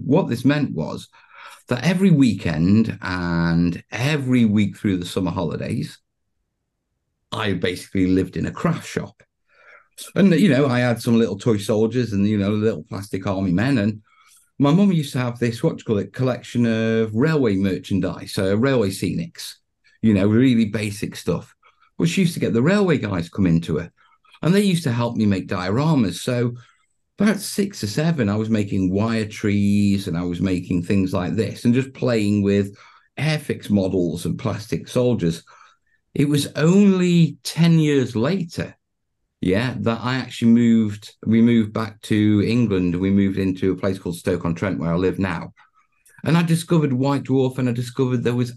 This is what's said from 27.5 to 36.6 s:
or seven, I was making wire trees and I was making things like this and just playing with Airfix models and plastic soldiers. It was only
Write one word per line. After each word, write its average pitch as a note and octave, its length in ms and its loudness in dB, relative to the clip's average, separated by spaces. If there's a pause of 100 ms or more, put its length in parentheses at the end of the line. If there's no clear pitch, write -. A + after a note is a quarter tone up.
or G#2 60 -6
seven, D3+ 400 0
I G2+ 80 0
was A2 120 -2
making G2+ 440 0
wire A2 340 0
trees G2+ 800 0
and E2 100 -4
I F2 60 -4
was F2+ 180 -4
making F2+ 440 -2
things F#2+ 280 0
like F2+ 220 -2
this A2 300 -4
and A#2+ 100 4
just C3 180 -2
playing G#2 520 0
with G2+ 340 0 (400)
Airfix D3+ 500 -4
models F#2 560 0
and E2 140 -4
plastic G#2 480 -6
soldiers. B2 560 -2 (720)
It C#3+ 140 2
was D3 260 -2
only F3 880 4